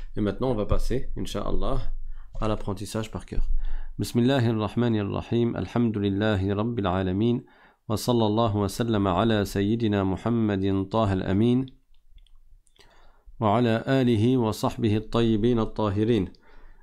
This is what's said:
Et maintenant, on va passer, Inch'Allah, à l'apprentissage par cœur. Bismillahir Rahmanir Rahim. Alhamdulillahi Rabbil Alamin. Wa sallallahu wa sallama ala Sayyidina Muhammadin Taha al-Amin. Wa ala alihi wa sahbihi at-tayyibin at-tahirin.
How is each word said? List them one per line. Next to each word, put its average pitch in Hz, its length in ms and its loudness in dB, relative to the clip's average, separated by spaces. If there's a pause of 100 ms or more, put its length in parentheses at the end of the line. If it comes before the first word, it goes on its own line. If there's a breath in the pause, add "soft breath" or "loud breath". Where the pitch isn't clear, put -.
(160 loud breath)
Et - 40 -2
maintenant, 104 300 -2
on 123 40 0
va 104 120 -2
passer, - 500 0
Inch'Allah, 107 640 0 (600 soft breath)
à 110 80 0
l'apprentissage 104 640 -4
par 92 140 -8
cœur. - 240 2 (500 loud breath)
Bismillahir 120 600 2
Rahmanir 107 520 0
Rahim. 117 440 0
Alhamdulillahi 101 960 0
Rabbil 104 340 -2
Alamin. 95 540 0 (480 soft breath)
Wa 110 80 -2
sallallahu 110 600 0
wa 101 100 0
sallama 98 500 0
ala 107 280 2
Sayyidina 104 580 0
Muhammadin 98 800 0
Taha 107 280 0
al-Amin. 104 540 0 (1700 soft breath)
Wa 107 180 2
ala 117 180 2 (100)
alihi 123 500 2
wa 110 160 0
sahbihi 117 440 -2
at-tayyibin 117 600 0
at-tahirin. 107 720 0 (540 soft breath)